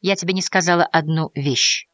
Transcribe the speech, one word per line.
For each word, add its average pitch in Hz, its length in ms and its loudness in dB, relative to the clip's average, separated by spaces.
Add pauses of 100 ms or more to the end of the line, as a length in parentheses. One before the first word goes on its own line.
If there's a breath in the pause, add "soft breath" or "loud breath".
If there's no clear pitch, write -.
«Я 196 140 0
тебе 185 200 -4
не 185 80 -2
сказала 175 420 2
одну 160 500 0
вещь». - 600 -2